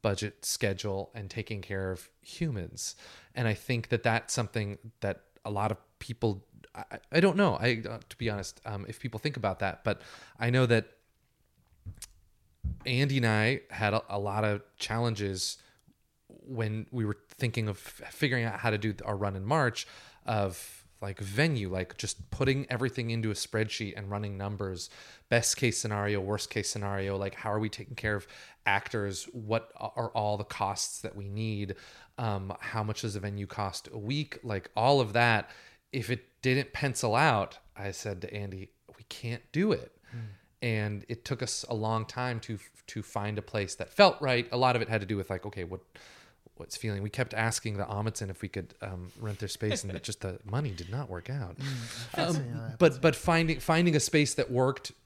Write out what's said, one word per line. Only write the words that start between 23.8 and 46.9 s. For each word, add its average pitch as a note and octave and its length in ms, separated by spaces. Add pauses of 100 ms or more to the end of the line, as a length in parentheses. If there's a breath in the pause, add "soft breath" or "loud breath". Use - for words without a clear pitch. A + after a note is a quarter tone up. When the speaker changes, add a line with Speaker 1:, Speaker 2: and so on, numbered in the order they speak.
Speaker 1:
and G2+ 120
running G2+ 280
numbers, G2 520 (400 loud breath)
best - 280
case A#2+ 200
scenario, G#2 440
worst G2+ 280
case G#2 200
scenario, G2 480
like, G2 180
how G#2+ 160
are G#2+ 80
we G#2+ 100
taking A2+ 260
care G#2+ 200
of G2 120 (380 loud breath)
actors? G2+ 680
What A2+ 440
a-, G#2 180
are A#2 160
all G#2 260
the G#2 80
costs - 560
that - 140
we G2 140
need? G#2 460 (420 loud breath)
Um, G2 420
how A2 240
much G#2 180
does G#2+ 140
a G#2+ 40
venue G2+ 280
cost - 440
a - 60
week? C3+ 460
Like, G2+ 320
all C3 260
of G#2+ 120
that, A#2 360 (420 loud breath)
if A#2+ 180
it - 320
didn't C3 320
pencil A#2+ 420
out, A#2+ 440 (160)
I G2 160
said F#2+ 300
to - 120
Andy, G2 360 (280)
"We - 120
can't - 420
do G3 200
it." - 200 (240 loud breath)
Speaker 2:
Mm. A#2 40 (420 loud breath)
Speaker 1:
And G#2+ 480
it A#2 160
took B2+ 180
us - 260
a A#2+ 60
long A2 300
time B2 360
to, A2 160 (300)
to - 160
find G#2 340
a G#2 40
place G2+ 340
that - 140
felt - 320
right. B2 300
A B2 60
lot B2+ 200
of A2+ 40
it G2 60
had G#2+ 140
to F#2+ 60
do G2+ 100
with, F#2+ 120
like, F#2 160
okay, G2 200
what, F2 160 (760 loud breath)
what's - 220
feeling? G2+ 260